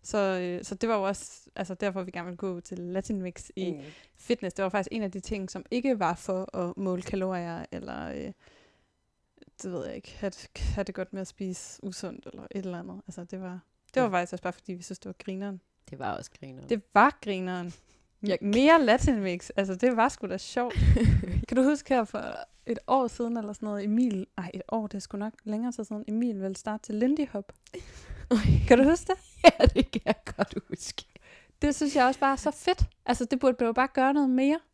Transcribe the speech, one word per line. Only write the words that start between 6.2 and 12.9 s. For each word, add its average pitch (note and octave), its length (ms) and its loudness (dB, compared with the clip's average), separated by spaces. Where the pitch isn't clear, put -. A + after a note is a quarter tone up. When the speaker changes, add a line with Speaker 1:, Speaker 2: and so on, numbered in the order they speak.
Speaker 1:
at F3+ 200 -4
måle F#3 260 -4
kalorier, F3+ 720 -6
eller, C#2+ 380 -10
øh, D2 220 -10
det F#3 100 -8
ved E3+ 140 -6
jeg - 100 -10
ikke, - 220 -18
have G3 120 -6
det, - 200 -20
have G3+ 240 -2
det F#3 100 -8
godt F#3 180 -8
med G3 80 -8
at F#3 60 -8
spise - 580 -10
usundt, - 420 -10
eller - 240 -16
et F#3+ 140 -8
eller F3+ 140 -6
andet. F#3 300 -12